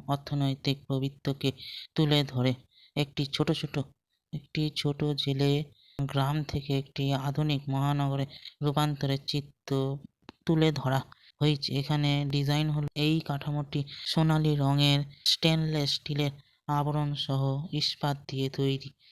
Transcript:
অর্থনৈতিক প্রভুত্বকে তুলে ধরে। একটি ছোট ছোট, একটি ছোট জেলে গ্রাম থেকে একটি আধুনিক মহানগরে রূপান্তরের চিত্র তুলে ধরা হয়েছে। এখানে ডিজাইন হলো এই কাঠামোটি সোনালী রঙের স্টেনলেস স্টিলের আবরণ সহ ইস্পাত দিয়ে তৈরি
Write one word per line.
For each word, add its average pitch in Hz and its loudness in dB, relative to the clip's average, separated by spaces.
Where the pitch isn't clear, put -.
অর্থনৈতিক 139 -2
প্রভুত্বকে 139 -2
তুলে 147 4
ধরে। 127 0
একটি 147 -2
ছোট 147 0
ছোট, - -4
একটি 156 -4
ছোট 143 -2
জেলে 139 2
গ্রাম 139 0
থেকে 143 -6
একটি 139 -4
আধুনিক 143 0
মহানগরে 139 0
রূপান্তরের 143 0
চিত্র - -8
তুলে 160 6
ধরা 135 0
হয়েছে। 147 2
এখানে 147 2
ডিজাইন 147 2
হলো 147 -2
এই 151 2
কাঠামোটি 147 -4
সোনালী 156 4
রঙের 143 4
স্টেনলেস 156 2
স্টিলের 143 -2
আবরণ 147 0
সহ 135 -2
ইস্পাত 147 -2
দিয়ে 135 -2
তৈরি 135 -2